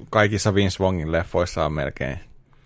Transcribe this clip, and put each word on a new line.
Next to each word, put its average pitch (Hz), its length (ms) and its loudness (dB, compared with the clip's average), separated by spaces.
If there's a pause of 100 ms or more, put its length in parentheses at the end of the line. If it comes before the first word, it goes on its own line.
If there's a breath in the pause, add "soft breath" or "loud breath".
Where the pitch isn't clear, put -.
(100)
kaikissa 107 440 2
Vince 98 240 2
Vaughnin 90 340 0
leffoissa 85 520 0
on 76 80 0
melkein 69 460 -4 (480)